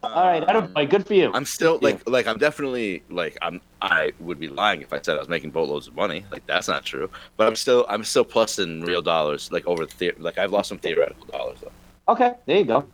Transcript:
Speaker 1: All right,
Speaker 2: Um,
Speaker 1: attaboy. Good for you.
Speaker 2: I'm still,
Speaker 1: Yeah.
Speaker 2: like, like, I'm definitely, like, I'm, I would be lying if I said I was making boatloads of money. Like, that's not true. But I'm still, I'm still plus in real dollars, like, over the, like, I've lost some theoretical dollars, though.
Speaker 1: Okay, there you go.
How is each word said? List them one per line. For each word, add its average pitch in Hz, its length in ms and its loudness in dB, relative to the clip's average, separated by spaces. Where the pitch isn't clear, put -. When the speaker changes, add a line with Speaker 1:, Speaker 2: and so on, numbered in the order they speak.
Speaker 1:
All 156 220 0
right, 165 240 2
Speaker 2:
Um, 208 180 2
Speaker 1:
attaboy. 147 220 0
Good 196 180 2
for 208 80 2
you. 156 180 6
Speaker 2:
I'm 131 120 -2
still, 160 360 2
Speaker 1:
Yeah. - 80 4
Speaker 2:
like, 98 200 -2
like, 120 180 2
I'm 110 100 0
definitely, 127 720 -2
like, 85 320 -4
I'm, 85 180 -4
I 87 380 2
would 82 200 -8
be 78 80 -8
lying 80 360 0
if 67 100 -12
I 71 80 -2
said 82 140 0
I 73 40 -2
was 69 100 -6
making 76 220 -4
boatloads 73 360 -2
of - 80 -20
money. 90 360 -4
Like, - 140 -14
that's 85 220 -2
not 71 180 -2
true. 69 240 -6
But 107 100 4
I'm 110 80 2
still, 123 340 4
I'm 107 140 -2
still 123 200 2
plus 113 360 0
in 82 240 -4
real 87 180 -2
dollars, 78 500 0
like, 82 160 -2
over 82 200 -2
the, - 320 -4
like, 85 180 -8
I've 92 140 0
lost 98 180 0
some 95 100 -10
theoretical - 460 -2
dollars, 64 360 -10
though. - 100 -16
Speaker 1:
Okay, 247 200 2
there 165 140 2
you 185 60 4
go. 131 280 2